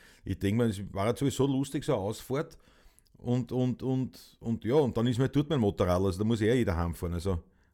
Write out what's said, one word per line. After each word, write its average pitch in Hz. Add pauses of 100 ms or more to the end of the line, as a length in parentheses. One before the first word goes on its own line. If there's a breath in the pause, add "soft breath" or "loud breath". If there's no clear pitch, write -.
(240 loud breath)
ich 98
denk 101
mal, 117
es 101 (120)
war 98
halt 117
sowieso 135
lustig, 139
so 147
eine 107
Ausfahrt. 123 (600 soft breath)
Und, 120
und, 127
und, 131
und 117
ja, 120
und 139
dann 117
ist 120
mir 131
dort 143
mein 151
Motorrad, 95
also 95
da 107
muss 110
eh 110
jeder 101
heimfahren. 85
Also 87 (320 soft breath)